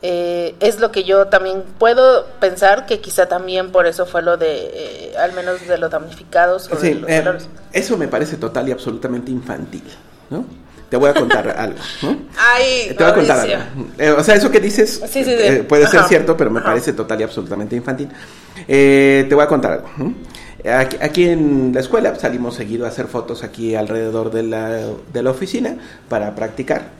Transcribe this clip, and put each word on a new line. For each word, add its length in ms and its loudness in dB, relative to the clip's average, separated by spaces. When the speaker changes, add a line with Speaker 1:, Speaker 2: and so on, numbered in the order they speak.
Speaker 1:
Eh, 560 -4
es 200 2
lo 120 2
que 120 -2
yo 240 4
también 360 0
puedo 480 6
pensar, 460 2
que 160 -4
quizá 260 0
también 440 -4
por 160 4
eso 180 -2
fue 160 -4
lo 160 0
de, 340 -4
eh, 460 -12
al 160 0
menos 340 -6
de 120 0
los 100 -2
damnificados 800 -2
o 60 -4
Speaker 2:
Sí, 120 0
Speaker 1:
de 60 0
los 140 -8
Speaker 2:
eh, 80 2
Speaker 1:
velorios. 320 -2
Speaker 2:
eso 240 -2
me 100 -4
parece 300 -4
total 320 -4
y 40 -2
absolutamente 580 -6
infantil, 500 -10
¿no? 160 -8
Te 80 0
voy 120 4
a 60 2
contar 340 2
<laughs> 80 -6
algo, 220 -8
¿no? 120 -2
Speaker 1:
Ay, 580 2
Speaker 2:
Te 80 2
voy 80 6
a 40 4
contar 220 4
Speaker 1:
Mauricio. 220 0
Speaker 2:
algo. 260 -10
Eh, 140 4
o 120 4
sea, 120 6
eso 160 4
que 80 6
dices, 480 0
Speaker 1:
Sí, 160 -2
sí, 20 0
sí. 60 0
Speaker 2:
eh, 360 2
puede 200 6
ser 140 6
Speaker 1:
Ajá. 80 4
Speaker 2:
cierto, 280 4
pero 140 2
me 80 0
Speaker 1:
Ajá. 100 -2
Speaker 2:
parece 240 0
total 260 -4
y 40 -2
absolutamente 520 -6
infantil. 320 -6
Eh, 600 6
te 60 4
voy 100 6
a 40 2
contar 240 0
algo, 260 -6
¿no? 160 -6
Aquí, 240 -2
aquí 260 2
en 460 2
la 60 0
escuela, 300 0
pues, 120 -8
salimos 320 -4
seguido 320 -6
a 40 -6
hacer 180 -8
fotos 360 -8
aquí 300 -6
alrededor 580 -4
de 120 -2
la, 260 -4
de 120 -4
la 80 0
oficina 440 -4
para 280 -4
practicar. 640 -8